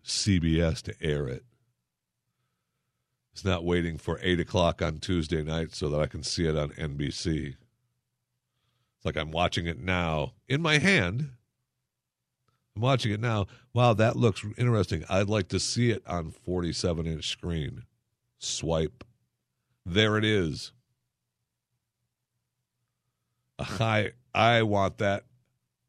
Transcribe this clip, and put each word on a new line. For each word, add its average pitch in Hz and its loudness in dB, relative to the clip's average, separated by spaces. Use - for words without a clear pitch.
C - 2
B 80 2
S 80 0
to - -10
air 73 -2
it. 62 -10
It's - -10
not 90 0
waiting 85 0
for 82 -4
eight 90 2
o'clock 85 2
on 80 -2
Tuesday 80 -2
night 80 -4
so 78 -4
that 76 0
I 76 0
can 76 -10
see 85 -2
it 78 0
on 73 -2
N 73 -8
B 73 -4
C. 73 -4
It's - -8
like 80 -2
I'm 78 -4
watching 85 0
it 82 -6
now 85 0
in 147 -2
my 151 4
hand. 139 2
I'm 104 -6
watching 123 2
it 107 -2
now. 110 0
Wow, 120 4
that 110 4
looks 120 2
interesting. 107 0
I'd 98 2
like 104 0
to 95 0
see 120 0
it 104 -2
on 82 -4
forty-seven 87 -2
inch 78 -6
screen. 82 -6
Swipe. - -4
There 107 4
it 107 2
is. 95 0
I, 110 0
I 113 6
want 101 2
that 101 0